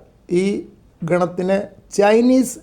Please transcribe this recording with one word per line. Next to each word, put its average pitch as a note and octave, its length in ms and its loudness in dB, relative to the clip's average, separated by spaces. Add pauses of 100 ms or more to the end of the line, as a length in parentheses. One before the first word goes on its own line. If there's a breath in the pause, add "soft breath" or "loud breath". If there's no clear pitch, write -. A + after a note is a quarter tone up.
(420)
ഈ - 20 0 (680)
ഗണത്തിനെ F3+ 480 -2 (400)
ചൈനീസ് A#3+ 640 2